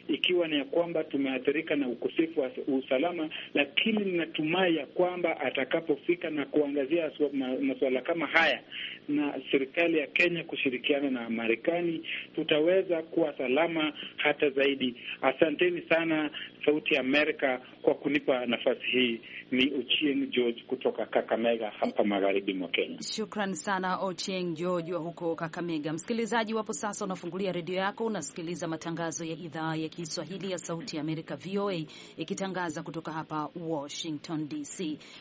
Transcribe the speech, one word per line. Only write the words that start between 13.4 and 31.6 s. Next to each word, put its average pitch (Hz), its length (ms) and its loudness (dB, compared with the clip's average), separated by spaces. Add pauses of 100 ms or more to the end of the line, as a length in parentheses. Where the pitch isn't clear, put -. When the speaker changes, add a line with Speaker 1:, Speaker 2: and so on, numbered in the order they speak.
Speaker 1:
hata 147 340 2
zaidi. 135 440 2 (280)
Asanteni 160 680 4
sana 160 420 2 (340)
Sauti - 300 4
ya 139 60 4
Amerika 139 600 2 (220)
kwa 143 120 4
kunipa 139 520 2
nafasi 117 460 2
hii. 123 280 2 (300)
Ni 131 280 4
Ochieng 139 520 2
George 120 360 2
kutoka 117 400 -2
Kakamega 113 640 2
hapa - 340 0
magharibi 98 500 2
mwa 90 140 -4
Kenya. 90 340 -2
Speaker 2:
Shukran 196 520 -4
sana 185 420 -2
Ochieng 180 580 -4
George 175 400 -2
wa 165 60 -2
huko 165 340 -4
Kakamega. 160 580 -4
Msikilizaji 220 600 -2
wapo 220 180 -2
sasa 208 320 -4
unafungulia 185 480 -4
redio 175 220 -4
yako, 196 320 -2
unasikiliza 175 640 -4
matangazo 165 560 -4
ya 160 120 -6
idhaa 160 400 -4
ya 156 120 -2
Kiswahili 165 640 -8
ya 180 80 -4
Sauti 165 380 -8
ya 147 60 -4
Amerika 160 340 -4
V 185 220 -6
O 202 120 0